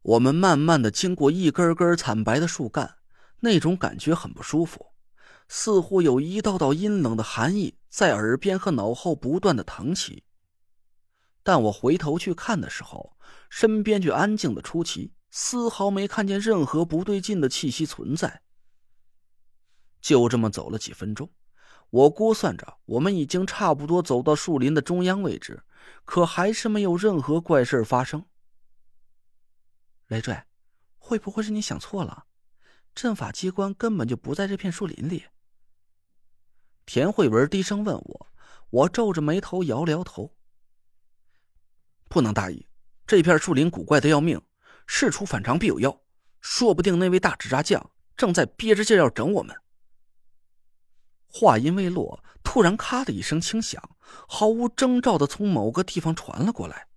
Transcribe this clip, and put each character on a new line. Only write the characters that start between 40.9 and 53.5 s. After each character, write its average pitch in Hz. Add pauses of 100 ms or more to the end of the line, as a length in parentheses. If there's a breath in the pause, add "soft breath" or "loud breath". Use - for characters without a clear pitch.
“不 170
能 107
大 98
意， - (380)
这 190
片 160
树 170
林 156
古 170
怪 151
的 147
要 147
命， 151 (480 soft breath)
事 -
出 -
反 110
常 123
必 208
有 87
妖， - (400)
说 -
不 180
定 175
那 185
位 185
大 185
纸 -
扎 131
匠 - (240)
正 190
在 170
憋 220
着 208
劲 220
儿 190
要 143
整 131
我 196
们。” - (1800)
话 143
音 147
未 185
落， - (220 soft breath)
突 -
然 185
“咔” 254
的 -
一 98
声 151
轻 220